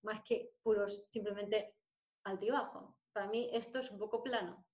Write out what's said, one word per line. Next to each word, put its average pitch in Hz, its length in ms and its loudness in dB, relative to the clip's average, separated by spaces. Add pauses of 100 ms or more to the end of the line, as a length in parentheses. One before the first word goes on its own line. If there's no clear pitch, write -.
Más 214 220 -4
que - 280 2 (100)
puros, 202 460 2
simplemente 208 640 0 (480)
altibajo. 208 760 -2 (160)
Para 202 160 -2
mí 240 240 0
esto 233 280 0
es 254 100 -4
un 208 80 -12
poco 214 240 -2
plano. 214 520 -2